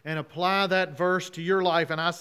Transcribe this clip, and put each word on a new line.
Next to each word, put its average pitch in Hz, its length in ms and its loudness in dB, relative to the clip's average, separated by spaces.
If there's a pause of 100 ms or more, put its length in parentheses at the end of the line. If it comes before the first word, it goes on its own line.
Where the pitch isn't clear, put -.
and 156 140 -6
apply 180 480 0
that 180 320 0
verse 180 320 0
to 165 120 -10
your 185 200 2
life 165 280 2
and 160 100 -4
I, 170 200 0